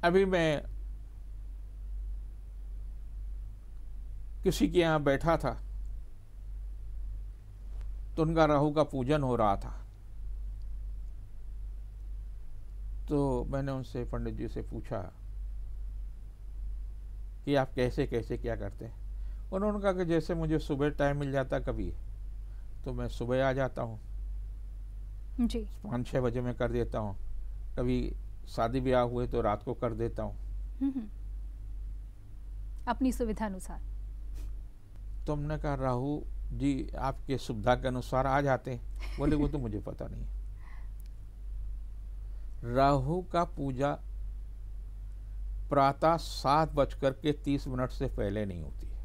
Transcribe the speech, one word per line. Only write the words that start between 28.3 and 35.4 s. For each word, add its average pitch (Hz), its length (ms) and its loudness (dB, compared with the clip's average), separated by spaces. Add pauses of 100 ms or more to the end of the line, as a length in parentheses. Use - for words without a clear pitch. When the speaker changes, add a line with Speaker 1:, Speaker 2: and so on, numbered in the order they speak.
Speaker 1:
शादी 120 320 2
ब्याह 127 220 6
हुए 123 240 2
तो 120 140 0
रात 107 220 4
को 123 120 -2
कर 117 180 0
देता 110 300 0
हूँ। 101 140 -4 (440)
Speaker 2:
हम्म, 269 100 2
हम्म। 233 180 -4 (1800)
अपनी 247 240 4
सुविधा 226 340 0
अनुसार। 185 340 -6 (1500)
Speaker 1:
तो 151 60 0
हमने 151 260 0